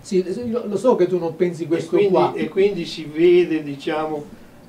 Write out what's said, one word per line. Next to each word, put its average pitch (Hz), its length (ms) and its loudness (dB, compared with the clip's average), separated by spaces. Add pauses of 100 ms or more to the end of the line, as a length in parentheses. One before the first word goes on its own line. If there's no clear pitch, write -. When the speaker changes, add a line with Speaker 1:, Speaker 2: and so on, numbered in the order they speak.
Speaker 1:
Sì, 185 240 0
io 220 420 -6
lo 202 100 -4
so 247 180 4
che 180 140 2
tu 180 100 0
non 165 160 -4
pensi 170 300 -2
Speaker 2:
E - 20 -10
Speaker 1:
questo 165 300 -2
Speaker 2:
quindi, 196 160 4
Speaker 1:
qua. 147 220 4
Speaker 2:
e 220 140 -4
quindi 190 380 0
si 160 180 -10
vede, 160 600 4
diciamo, 151 600 -6 (440)